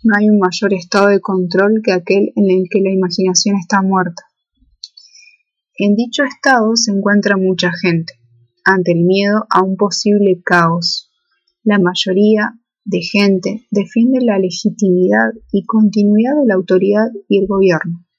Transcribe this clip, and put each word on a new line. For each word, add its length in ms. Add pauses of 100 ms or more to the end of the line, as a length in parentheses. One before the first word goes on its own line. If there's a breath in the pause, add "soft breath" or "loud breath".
No 120
hay 140
un 80
mayor 380
estado 320
de 140
control 600
que 80
aquel 440
en 160
el 180
que 120
la 100
imaginación 640
está 260
muerta. 400 (1500 loud breath)
En 200
dicho 280
estado 520
se 160
encuentra 440
mucha 360
gente, 420 (520)
ante 280
el 100
miedo 460
a 120
un 140
posible 680
caos. 680 (540)
La 140
mayoría 760 (320)
de 160
gente 680
defiende 520
la 160
legitimidad 920 (200)
y 140
continuidad 760
de 80
la 60
autoridad 540 (200)
y 140
el 60
gobierno. 580 (140)